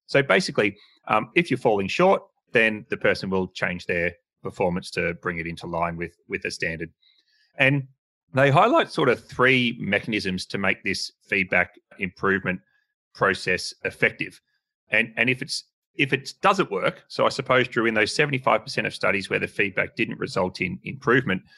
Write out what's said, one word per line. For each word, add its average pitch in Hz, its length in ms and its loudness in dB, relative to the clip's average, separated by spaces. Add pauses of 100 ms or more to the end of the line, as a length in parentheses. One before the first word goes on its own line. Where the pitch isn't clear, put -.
So 139 160 4
basically, 104 520 0 (320)
um, 110 280 2
if 170 160 2
you're 127 80 -2
falling 101 280 0
short, 185 360 2 (280)
then 110 380 2
the 98 80 -4
person 98 320 0
will 92 200 0
change 90 360 -6
their 87 280 -2 (280)
performance 90 500 -2
to 85 300 -2
bring 87 160 -6
it 82 80 -8
into 85 220 -10
line 85 300 -4
with, 85 180 -8 (120)
with - 180 -6
a - 60 -6
standard. 82 380 -8 (680)
And 135 240 4 (500)
they 135 160 4
highlight 202 420 4
sort 156 160 2
of 113 160 2
three 123 560 2
mechanisms 101 680 -2
to - 100 -8
make 98 260 -2
this - 280 -4 (160)
feedback 92 480 0 (240)
improvement 95 640 -2 (520)
process 92 580 0 (140)
effective. 101 560 -4 (480)
And, 113 260 0
and 120 140 2
if 131 140 -2
it's, - 200 -8 (320)
if 139 180 0
it 135 180 -6 (100)
doesn't 190 300 2
work, 95 380 -2
so 123 160 0
I 113 40 4
suppose, 127 380 0
Drew, 113 180 0
in 113 80 2
those 107 220 0
seventy-five 131 480 0
percent 107 240 -6
of - 60 -6
studies 98 360 -2
where 104 100 0
the 101 100 -4
feedback 98 480 -4
didn't 110 200 -2
result 92 440 -4
in 90 220 -6
improvement, 98 580 0 (160)